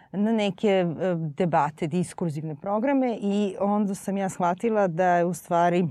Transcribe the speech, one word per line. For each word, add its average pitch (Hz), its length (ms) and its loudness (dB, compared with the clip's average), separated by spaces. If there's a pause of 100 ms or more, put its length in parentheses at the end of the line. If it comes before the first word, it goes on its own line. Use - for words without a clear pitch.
(120)
na 208 200 0
neke, 208 360 0
e, 180 480 0
debate, 160 680 -2
diskurzivne 160 680 -4
programe. 220 640 0
I 202 400 0
onda 202 340 0
sam 190 220 -6
ja 196 120 -2
shvatila 190 580 0
da 175 200 0
je 175 180 4
u 180 100 0
stvari 175 560 2